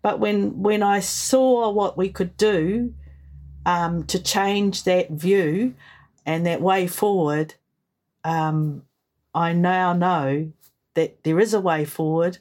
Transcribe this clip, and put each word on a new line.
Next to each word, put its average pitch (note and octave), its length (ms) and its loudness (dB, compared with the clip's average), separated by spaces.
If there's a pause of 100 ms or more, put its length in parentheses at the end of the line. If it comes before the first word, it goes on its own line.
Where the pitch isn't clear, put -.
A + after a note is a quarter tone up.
But G#3 180 0
when, G#3 420 0
when G#3 200 2
I G3+ 180 4
saw B3 680 2
what G3+ 260 0
we F#3 140 -2
could F3+ 260 -6
do, G#3+ 560 0 (720)
um, E3+ 440 0
to F#3 140 -2
change G3 600 0
that F3+ 260 0
view F3+ 640 0 (520)
and E3 180 -2
that E3+ 160 -2
way F#3 260 2
forward, D#3+ 680 0 (720)
um, D#3 580 -2 (520)
I E3+ 180 0
now F3+ 400 2
know D#3+ 600 0 (420)
that - 300 -2
there D#3+ 160 2
is A3 140 2
a G#3 60 2
way D#3+ 240 0
forward. E3 560 -2